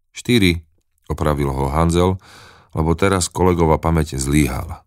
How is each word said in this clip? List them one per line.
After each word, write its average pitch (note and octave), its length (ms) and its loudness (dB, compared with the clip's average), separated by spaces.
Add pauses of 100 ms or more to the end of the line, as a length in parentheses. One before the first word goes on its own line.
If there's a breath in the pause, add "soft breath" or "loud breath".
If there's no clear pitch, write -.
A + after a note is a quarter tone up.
(160)
Štyri, F#2 440 2 (480)
opravil D2 440 -2
ho C2+ 200 -2
Hanzel, E2+ 480 2 (560 loud breath)
lebo D#2+ 200 0
teraz F#2+ 360 0
kolegova E2+ 480 2
pamäť D#2+ 400 -2
zlyhala. C2+ 680 -2